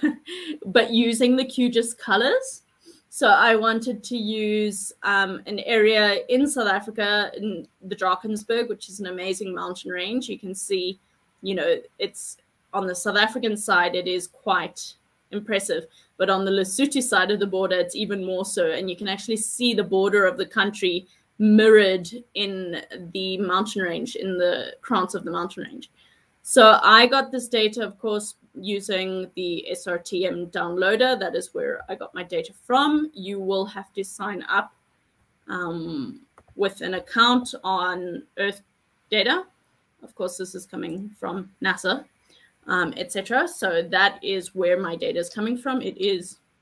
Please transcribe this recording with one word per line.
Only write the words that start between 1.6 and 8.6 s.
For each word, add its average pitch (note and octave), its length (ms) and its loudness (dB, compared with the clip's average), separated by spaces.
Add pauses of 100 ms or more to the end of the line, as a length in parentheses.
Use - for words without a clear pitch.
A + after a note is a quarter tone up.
gis A#3 240 0
colors. B3+ 720 0 (500)
So C4+ 140 2
I G#3+ 280 8
wanted A3+ 500 0
to B3 120 -4
use, G#3+ 760 -2 (100)
um, G3 420 0
an G#3 140 -6
area G#3+ 600 4 (100)
in C4 180 4
South A#3 220 0
Africa, G#3 680 0
in F#3 320 -6 (160)
the F#3+ 120 -8
Drakensberg, G#3+ 760 -2